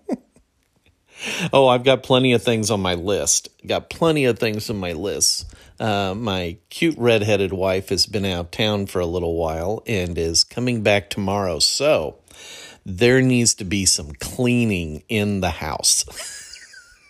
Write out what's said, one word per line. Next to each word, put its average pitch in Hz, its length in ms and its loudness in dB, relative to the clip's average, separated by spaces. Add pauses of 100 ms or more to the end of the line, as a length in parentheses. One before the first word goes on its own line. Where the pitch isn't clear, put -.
(1500)
Oh, 135 160 6
I've 123 160 4
got 131 180 4
plenty 127 300 4
of 117 100 4
things 110 280 0
on 104 100 0
my 92 140 0
list. 87 540 -2 (180)
Got 95 220 -4
plenty 156 360 0
of 120 140 2
things 110 320 -4
on 110 60 -4
my 90 160 -4
list. 85 540 0 (320)
Uh, 101 380 0
my 92 400 -2 (140)
cute - 280 -2
redheaded 107 540 2
wife 95 380 0
has 92 160 0
been 104 180 -4
out 90 160 -2
of 85 100 -8
town 104 360 -2
for 95 140 -4
a 87 60 0
little 85 300 -2
while 82 500 -2
and 90 320 -2
is 82 240 0
coming 120 400 -2
back 101 280 2
tomorrow. 95 500 -2
So, 123 560 0 (680)
there 120 380 4
needs 123 320 4
to 107 100 -12
be 95 200 0
some 76 280 0
cleaning 107 960 -2
in 104 320 0
the 90 100 0
house. - 540 -2 (1040)